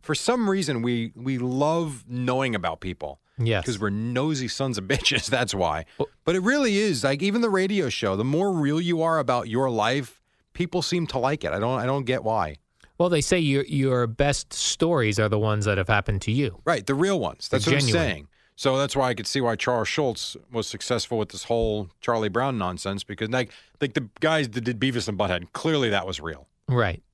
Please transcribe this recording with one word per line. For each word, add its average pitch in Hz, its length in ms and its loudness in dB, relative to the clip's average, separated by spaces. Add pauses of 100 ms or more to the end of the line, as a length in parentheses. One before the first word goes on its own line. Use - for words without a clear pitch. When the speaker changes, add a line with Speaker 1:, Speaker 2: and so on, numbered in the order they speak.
Speaker 1:
For 151 140 -2
some 233 340 2
reason, 151 320 0
we, 117 340 -2
we 131 220 -4
love 139 720 0
knowing 127 480 0
about 87 240 -4
people. 76 400 -10 (180)
Speaker 2:
Yes. 113 280 0
Speaker 1:
'Cause 113 140 -4
we're 104 120 0
nosy 127 560 -2
sons 127 320 -4
of 95 60 -8
bitches, 127 400 0
<laughs> - 40 -6
that's 120 240 2
why. 82 320 0 (140)
Speaker 2:
Well 143 80 0 (160)
Speaker 1:
But 170 120 2
it 190 60 2
really 240 360 2
is, 196 260 0
like, 139 180 2
even 202 200 2
the 233 80 2
radio 190 400 2
show, 98 260 0
the 104 80 0
more 165 280 2
real 151 300 2
you 170 220 0
are 165 160 2
about 123 300 0
your 131 200 2
life, 120 520 0 (320)
people 175 280 -2
seem 170 260 0
to - 120 -2
like 139 240 0
it. 76 80 -2
I 90 80 -2
don't, 120 200 0
I 113 60 -2
don't 135 200 0
get 127 180 0
why. 98 320 -2 (420)
Speaker 2:
Well, 175 120 2
they 160 120 4
say 185 180 2
your, 139 260 2
your 131 420 2
best 139 460 0
stories 123 680 2
are 107 100 4
the 107 80 2
ones 107 280 2
that 101 120 2
have 95 120 0
happened 101 340 2
to 107 80 -2
you. 120 340 -2
Speaker 1:
Right, 127 220 0
the 139 80 2
real 185 240 2
ones. 82 300 -6
Speaker 2:
The 131 80 0
Speaker 1:
That's 110 100 0
what 135 60 4
I'm 139 80 4
Speaker 2:
genuine. 135 280 2
Speaker 1:
saying. 73 180 -8 (280)
So 131 220 2
that's 139 180 0
why 131 140 2
I 123 40 0
could 107 140 -6
see 135 140 -2
why 117 160 0
Charles 117 320 0
Schultz - 480 -2 (140)
was 113 140 -4
successful - 540 -4
with 104 100 -4
this - 140 -12
whole 110 460 0 (120)
Charlie 113 280 0
Brown 123 280 0
nonsense, 98 460 -4
because, 107 260 -6
like, 123 220 -2 (300)
like, 143 140 -2
the 131 120 -2 (140)
guys 156 280 2
that 117 120 -4
did 113 180 -2
Beavis 123 300 0
and 104 100 -4
Butthead, 90 320 0
clearly 147 380 0
that 95 180 0
was 90 140 -6
real. 76 260 -10 (220)
Speaker 2:
Right. 113 340 2 (100)